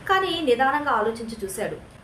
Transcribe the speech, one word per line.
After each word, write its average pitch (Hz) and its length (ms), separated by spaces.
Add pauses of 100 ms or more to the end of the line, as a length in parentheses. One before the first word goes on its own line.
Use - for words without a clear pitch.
కానీ 370 320
నిదానంగా 269 500
ఆలోచించి 226 520
చూశాడు. 190 500 (100)